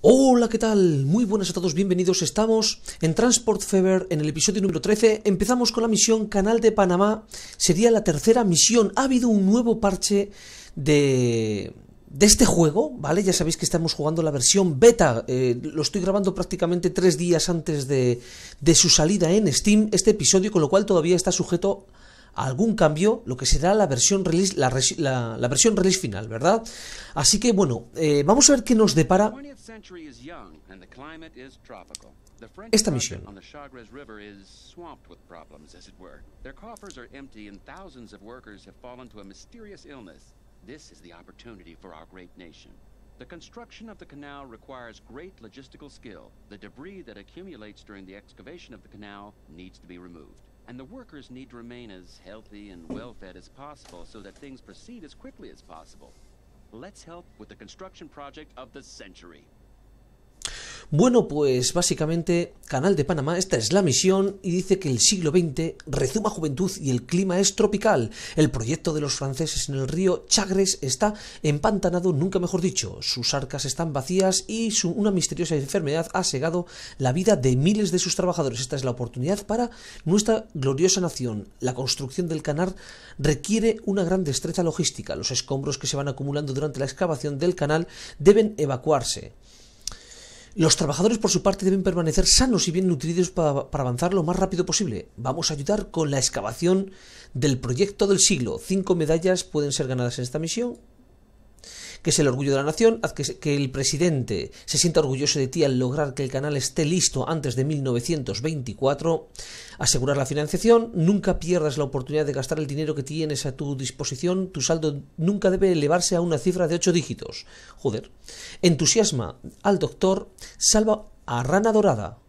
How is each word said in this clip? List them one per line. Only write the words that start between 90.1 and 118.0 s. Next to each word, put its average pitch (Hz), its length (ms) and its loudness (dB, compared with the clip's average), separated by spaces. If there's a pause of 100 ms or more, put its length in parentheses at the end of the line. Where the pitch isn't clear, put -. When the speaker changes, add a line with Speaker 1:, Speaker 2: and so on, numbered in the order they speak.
Speaker 1:
Los 160 220 4
trabajadores, 175 420 0
por 190 120 0
su 175 100 0
parte, 196 240 0
deben 190 200 2
permanecer 175 420 0
sanos 247 400 4
y 170 60 -4
bien 185 160 0
nutridos 170 420 0
pa-, 147 400 -2
para 143 120 -4
avanzar 127 300 -2
lo 185 120 0
más 175 100 -2
rápido 185 320 -2
posible. 160 500 -6
Vamos 135 340 -4
a 156 40 -6
ayudar 208 380 -4
con 156 180 -2
la 139 80 -2
excavación 165 720 -2 (420)
del 131 280 0
proyecto 190 480 -2
del 196 100 4
siglo. 123 420 0
Cinco 190 360 -2
medallas 170 480 0
pueden 147 260 -4
ser 135 160 -4
ganadas 123 320 -4
en 123 60 -6
esta 151 160 -6
misión. 233 360 -6 (1300)
Que 160 80 -2
es - 100 2
el 147 80 4
orgullo 139 240 0
de 139 60 2
la 139 40 0
nación, 226 400 2
haz - 100 -4
que 143 120 -8
se, - 160 -8
que 143 160 -2
el 135 160 -2
presidente 135 800 -2 (140)
se - 120 -2
sienta 165 220 2
orgulloso 143 400 0
de 131 80 0
ti 156 160 0
al 127 160 2
lograr 131 340 -2
que 143 80 -6
el 131 80 -4
canal 143 260 -4
esté 151 280 -2
listo 151 440 0
antes 123 280 -4
de 131 80 0
mil 147 180 -2
novecientos 127 580 -4
veinticuatro. 143 920 -2 (480)
Asegurar 135 380 0
la 135 80 -2
financiación, 196 720 2
nunca 185 460 2
pierdas 156 360 -2
la 147 60 -2
oportunidad 143 420 -2
de 139 80 -2
gastar 147 280 -4
el 143 80 -6
dinero 151 260 -4
que 143 80 -6
tienes 147 440 -6
a 135 100 -6
tu 143 200 -6
disposición, 175 760 -4
tu 151 100 -8
saldo 156 420 -2 (140)
nunca 185 340 2
debe 185 220 2
elevarse 165 420 2
a 170 60 2
una 170 180 0
cifra 180 300 0
de 170 80 0
ocho 170 160 2
dígitos. - 540 -4 (320)
Joder. - 340 -6 (500)